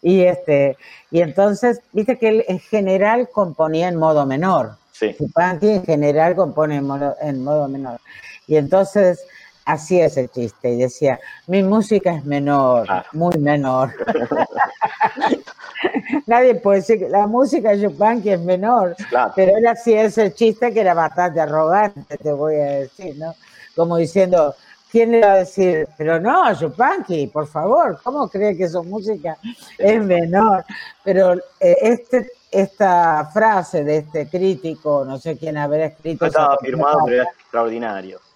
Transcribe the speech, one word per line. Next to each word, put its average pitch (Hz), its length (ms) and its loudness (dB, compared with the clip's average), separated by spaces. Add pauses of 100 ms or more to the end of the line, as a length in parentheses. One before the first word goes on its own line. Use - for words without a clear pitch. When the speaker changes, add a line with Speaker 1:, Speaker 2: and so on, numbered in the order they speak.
Speaker 1:
Y, 180 220 4
este, 143 520 0 (340)
y 165 120 0
entonces, 202 580 0 (120)
viste 214 260 -2
que 226 100 0
él 220 180 2
en 185 120 -4
general 208 720 0
componía 160 580 -2
en 175 80 -4
modo 156 300 2
menor. 139 500 -2 (160)
Speaker 2:
Sí. - 260 -4
Speaker 1:
Yupanqui 175 520 0
en 190 140 -2
general 156 520 2
compone 151 400 -2
en 139 100 -4
modo, 139 360 -4
en 135 200 -6
modo 143 260 -2
menor. 135 320 -10 (460)
Y 151 100 0
entonces 185 680 0 (400)
hacía 156 420 0
ese 135 220 -2
chiste 120 440 -6
y 120 60 -2
decía, 127 420 -2 (260)
"Mi 190 160 0
música 202 520 0
es 143 100 -8
menor, 139 600 0
Speaker 2:
Claro. 95 260 -4
Speaker 1:
muy 170 260 -2
menor". 135 520 0 (160)
<laughs> - 1400 -4 (800)
Nadie 240 300 4
puede 202 240 2
decir 214 180 0
que 180 100 -6
la 202 180 2
música 233 440 0
de 202 100 2
Yupanqui 208 500 0
es 180 100 0
menor, 185 560 0 (120)
Speaker 2:
Claro. 240 280 0
Speaker 1:
pero 190 200 4
él 226 100 2
hacía 233 360 2
ese 214 300 0
chiste 226 400 0
que 214 80 0
era 185 140 2
bastante 165 460 0
arrogante, 156 800 0
te 151 140 -4
voy 151 240 -2
a 147 100 0 (140)
decir, 139 360 -14
¿no? 160 180 -12 (420)
Como 170 200 0
diciendo, 170 580 2 (360)
"¿Quién 226 220 2
le 233 80 4
va 202 120 6
a 196 40 6
decir? 180 500 0 (100)
Pero 160 220 -2
no, 254 340 2
Yupanqui, 170 760 -2
por 151 180 -6
favor, 202 560 0
¿cómo 262 260 -4
cree 202 280 -2
que 180 120 -2
su 170 140 -6
música 185 540 -8 (420)
es 214 240 2
menor?". 185 640 2 (400)
Pero, 185 300 4 (260)
eh, 175 200 6
este, 233 520 0 (180)
esta 175 840 2
frase 196 520 0
de 151 140 0
este 151 300 -6
crítico, 160 800 -2
no 135 120 -10
sé 156 180 -8
quién 151 220 -8
habrá 147 280 0
escrito 160 380 -6
Speaker 2:
No 156 60 2
Speaker 1:
esa 156 100 2
Speaker 2:
estaba 143 160 4
Speaker 1:
cosa. 131 100 -6
Speaker 2:
firmado, 135 380 0
pero 123 180 0
era 120 80 -4
extraordinario. 110 920 -6 (160)